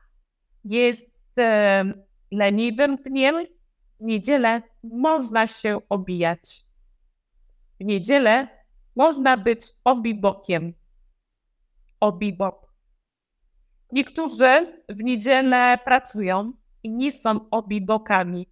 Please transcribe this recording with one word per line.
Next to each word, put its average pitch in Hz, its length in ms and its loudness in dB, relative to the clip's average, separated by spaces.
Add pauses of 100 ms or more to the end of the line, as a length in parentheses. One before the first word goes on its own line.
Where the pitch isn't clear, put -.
(640)
jest, 233 560 -2 (160)
em, 208 680 2 (280)
leniwym 220 640 0
dniem. 269 400 0 (640)
W 214 40 -12
niedzielę 226 580 0 (200)
można 233 640 0
się 214 320 -4 (100)
obijać. 175 760 -4 (1160)
W 190 40 -10
niedzielę 220 640 2 (480)
można 269 400 2
być 226 360 -2 (120)
obibokiem. 196 880 0 (1300)
Obibok. 196 720 -4 (1200)
Niektórzy 269 960 0
w 208 140 -12
niedzielę 247 800 2
pracują 214 680 -2 (300)
i 226 80 -10
nie 254 220 -4
są 220 380 -4
obibokami. 196 1000 -2